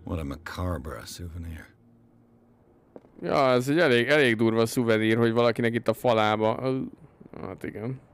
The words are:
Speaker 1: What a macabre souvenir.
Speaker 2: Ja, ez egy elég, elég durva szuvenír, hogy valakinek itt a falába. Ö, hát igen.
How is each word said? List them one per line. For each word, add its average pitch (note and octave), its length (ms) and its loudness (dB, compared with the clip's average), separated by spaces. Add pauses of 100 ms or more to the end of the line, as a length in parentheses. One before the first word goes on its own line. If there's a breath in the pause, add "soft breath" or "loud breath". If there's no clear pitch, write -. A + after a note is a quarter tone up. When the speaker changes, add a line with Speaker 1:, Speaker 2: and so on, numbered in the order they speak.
Speaker 1:
What F2+ 160 -6
a D#2+ 40 -8
macabre D2 800 -8
souvenir. E2 600 -14 (1600)
Speaker 2:
Ja, C#3+ 300 2
ez B2+ 180 2
egy D3+ 100 2
elég, A#2+ 280 4
elég C#3 280 4
durva A2+ 300 2
szuvenír, A2+ 520 2
hogy A#2 140 4
valakinek A#2 420 2
itt A#2 140 -2
a A2 60 2
falába. G#2+ 680 2
Ö, C3 180 -2 (640)
hát - 220 -12
igen. B2+ 360 -10 (140)